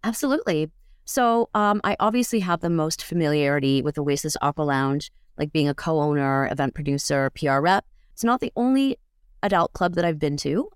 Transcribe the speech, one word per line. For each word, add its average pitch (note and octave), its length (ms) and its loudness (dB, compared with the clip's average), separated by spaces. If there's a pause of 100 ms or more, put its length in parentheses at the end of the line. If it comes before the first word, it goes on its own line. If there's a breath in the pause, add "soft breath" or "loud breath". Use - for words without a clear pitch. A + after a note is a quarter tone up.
Absolutely. A3 720 -2 (320)
So, A#3 500 2
um, G#3 300 2
I G3+ 160 -2
obviously A3+ 400 0
have F3 220 -2
the E3+ 80 -2
most D#3+ 340 -2
familiarity C#3+ 800 2
with D3 160 -2
Oasis C#3+ 440 -2
Aqua C#3+ 220 -2
Lounge, C#3 480 0 (260)
like, D3+ 140 -4
being D3+ 160 2
a C#3+ 60 0
co-owner, C#3+ 760 0
event C3+ 240 -2
producer, C#3 580 -2
P - 180 -4
R C3+ 120 2
rep. F#3 240 2 (280)
It's - 100 -12
not A#3+ 160 2
the - 160 -6
only C4+ 420 2 (460)
adult F#3 300 2
club F3 220 0
that F3 100 0
I've D#3+ 140 0
been C#3+ 180 -2
to. F#3+ 380 -2